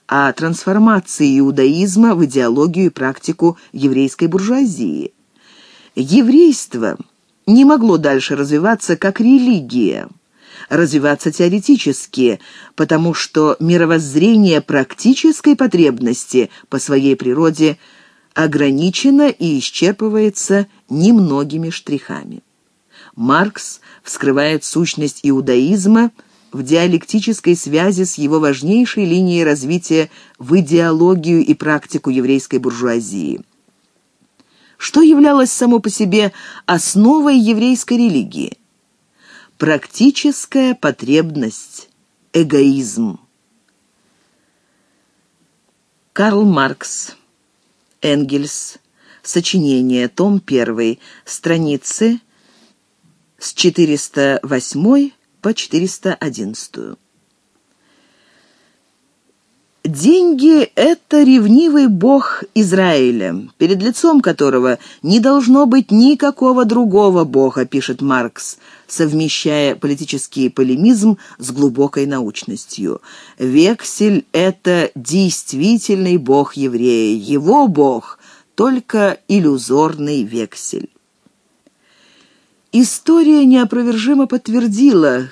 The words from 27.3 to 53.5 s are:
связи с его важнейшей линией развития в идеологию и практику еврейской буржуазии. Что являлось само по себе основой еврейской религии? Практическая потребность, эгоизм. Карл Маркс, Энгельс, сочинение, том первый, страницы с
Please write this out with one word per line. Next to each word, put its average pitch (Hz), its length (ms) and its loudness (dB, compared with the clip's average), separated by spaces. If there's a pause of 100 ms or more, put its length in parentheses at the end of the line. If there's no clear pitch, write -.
связи 170 480 -2
с 180 120 -8
его 147 260 -2
важнейшей 175 640 -2
линией 175 400 0
развития 156 640 -2 (280)
в 135 220 0
идеологию 165 840 2
и 151 80 2
практику 151 560 -6
еврейской 131 480 -2
буржуазии. 117 800 -6 (1400)
Что - 260 0
являлось 285 520 4
само 240 260 2
по 208 100 -4
себе 202 440 0 (320)
основой 262 720 2
еврейской 233 540 0
религии? 143 640 -2 (1000)
Практическая 262 1160 0
потребность, 147 1120 -4 (460)
эгоизм. 135 880 0 (3000)
Карл 208 320 0
Маркс, - 720 -2 (840)
Энгельс, 143 760 -4 (460)
сочинение, 127 880 -2
том 196 300 0
первый, 117 600 -2 (240)
страницы 165 960 -4 (1200)
с - 120 -14